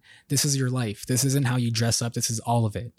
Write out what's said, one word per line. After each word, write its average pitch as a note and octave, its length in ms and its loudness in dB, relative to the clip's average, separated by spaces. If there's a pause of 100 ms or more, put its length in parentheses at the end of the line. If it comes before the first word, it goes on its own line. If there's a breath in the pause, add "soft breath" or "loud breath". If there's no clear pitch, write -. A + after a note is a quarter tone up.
(280 loud breath)
"This C#3 180 2
is C#3 100 2
your C3 140 0
life. B2 380 -4
This B2+ 180 2
isn't C#3 200 2
how B2 120 2
you A#2+ 140 0
dress A#2 320 0
up. A#2 100 -4
This - 160 -2
is A2+ 120 -4
all A#2+ 260 2
of G2+ 80 -4
it. A#2 240 -8